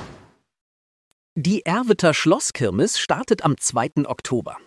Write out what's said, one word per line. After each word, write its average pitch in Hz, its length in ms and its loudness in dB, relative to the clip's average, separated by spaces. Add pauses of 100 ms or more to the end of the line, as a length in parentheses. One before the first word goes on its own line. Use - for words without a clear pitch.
(1300)
Die 175 320 0
Erwitter 190 480 2
Schlosskirmes 151 840 0
startet - 440 0
am 143 140 2
zweiten 131 480 -2
Oktober - 600 -6